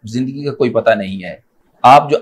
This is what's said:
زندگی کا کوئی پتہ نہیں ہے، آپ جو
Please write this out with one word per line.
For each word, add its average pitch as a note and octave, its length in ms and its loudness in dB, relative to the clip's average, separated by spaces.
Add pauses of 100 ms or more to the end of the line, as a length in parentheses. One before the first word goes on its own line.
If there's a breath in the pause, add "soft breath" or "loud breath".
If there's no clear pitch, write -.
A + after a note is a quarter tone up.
زندگی C3 420 -8
کا C#3 60 -6
کوئی B2 180 -2
پتہ A2+ 200 -2
نہیں G2 340 -4
ہے، D#2+ 120 -14 (480)
آپ C#3+ 260 6
جو D3 120 0